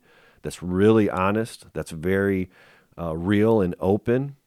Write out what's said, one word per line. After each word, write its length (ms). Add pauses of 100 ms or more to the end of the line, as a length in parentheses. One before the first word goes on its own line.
(420)
that's 200
really 460
honest, 640
that's 180
very, 600 (480)
uh, 180
real 440
and 200
open 560 (100)